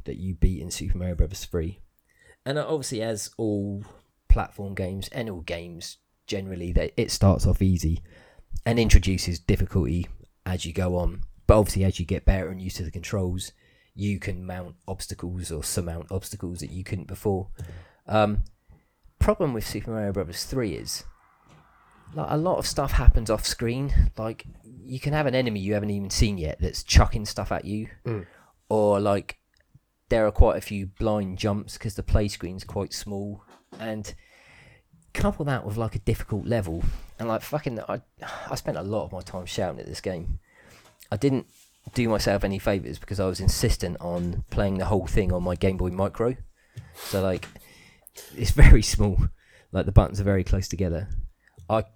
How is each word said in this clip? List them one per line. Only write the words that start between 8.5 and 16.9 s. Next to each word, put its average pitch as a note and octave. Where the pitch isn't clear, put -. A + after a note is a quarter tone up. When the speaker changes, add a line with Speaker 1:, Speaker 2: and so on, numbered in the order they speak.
Speaker 1:
and A#2
introduces F#2+
difficulty F2+
as F2+
you E2
go F2+
on. F2
But G#2
obviously, G2
as F#2+
you E2+
get F2
better F#2+
and F#2+
used F#2
to F2+
the D#2
controls, F#2
you G2+
can F#2
mount F2+
obstacles F2+
or D2+
surmount E2+
obstacles F#2
that -
you F#2
couldn't F#2+